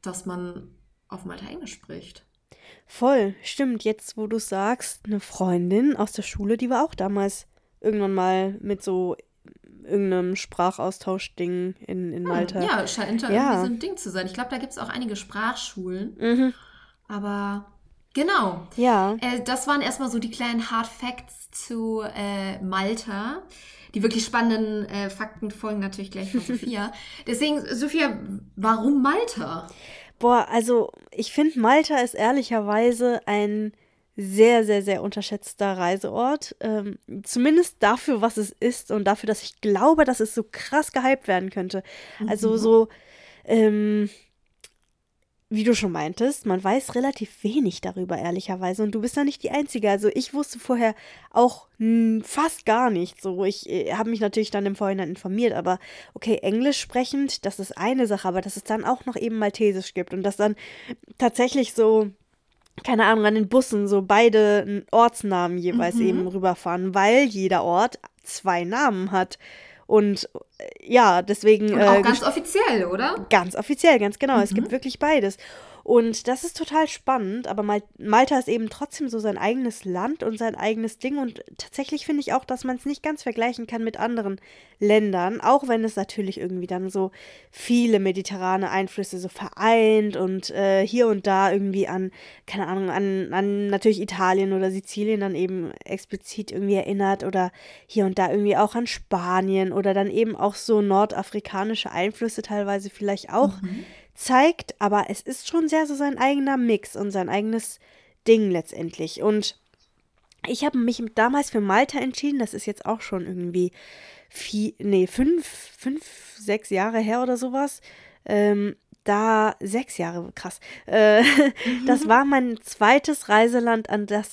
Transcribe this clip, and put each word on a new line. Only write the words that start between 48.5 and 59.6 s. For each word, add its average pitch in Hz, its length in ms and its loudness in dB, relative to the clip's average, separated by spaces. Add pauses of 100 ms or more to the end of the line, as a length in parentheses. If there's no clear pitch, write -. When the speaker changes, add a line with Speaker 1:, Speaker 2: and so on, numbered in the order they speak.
Speaker 2:
Und 208 100 -2
du 220 100 -4
bist 247 140 -4
da 285 80 0
nicht 285 180 -4
die - 80 -6
Einzige. 208 400 -2
Also 202 220 2
ich - 220 -6
wusste 277 240 -6
vorher 233 360 0 (360)
auch, 247 380 2 (100)
hm, 226 460 2
fast - 420 -2
gar 233 240 2
nichts. 175 320 -4
So, 190 220 -4
ich, - 240 -4
äh, - 260 -4
hab 220 120 -2
mich 226 140 -4
natürlich 214 300 0
dann 202 160 -2
im 196 80 -2
Vorhinein 196 360 -2
informiert, 202 420 -2
aber 180 260 -2 (360)
okay, - 280 0
Englisch 247 380 0
sprechend, 269 680 -2
das 196 140 -6
ist - 180 -10
eine 247 300 0
Sache, 196 180 -2
aber 180 140 0
dass 190 160 -8
es - 80 -12
dann 220 200 -4
auch 254 220 -2
noch 247 100 -8
eben 226 220 -4
Maltesisch 202 560 0